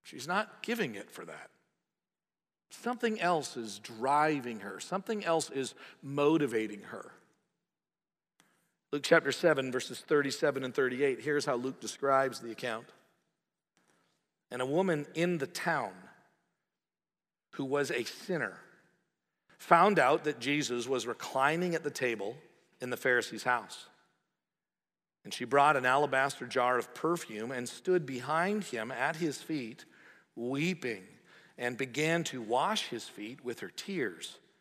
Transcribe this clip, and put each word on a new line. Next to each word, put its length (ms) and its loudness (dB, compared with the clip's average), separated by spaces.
She's 240 -12
not 340 -2
giving 340 -2
it 160 -12
for 140 -12
that. 240 -14
Something 500 -2
else 380 2
is 220 -8
driving 840 2
her. 180 -10
Something 460 -4
else 240 2
is 240 -4
motivating 840 2
her. 280 -14
Luke 100 -4
chapter 280 4
seven, 400 4
verses 280 -4
thirty-seven 640 2
and 100 -6
thirty-eight. 460 2
Here's 260 0
how 100 0
Luke 260 -4
describes 580 2
the 120 -10
account. 340 -8
"And 100 -4
a 40 2
woman 400 0
in 240 0
the 80 -2
town 440 -2
who 100 -4
was 260 0
a 140 -2
sinner 540 -6
found 420 8
out 240 6
that 160 -2
Jesus 480 0
was 180 0
reclining 680 0
at 80 -4
the 80 -4
table 460 -4
in 100 -8
the 80 -4
Pharisee's 460 0
house. 440 -2
And 100 -10
she 120 -6
brought 300 6
an 100 0
alabaster 640 2
jar 320 2
of 160 -6
perfume 560 -4
and 180 -6
stood 360 0
behind 580 0
him 280 -6
at 260 -2
his 240 -2
feet, 420 -8
weeping." 680 -4
And 200 -4
began 480 0
to 160 -6
wash 460 0
his 200 -8
feet 360 -12
with 160 -6
her 100 -10
tears. 680 -6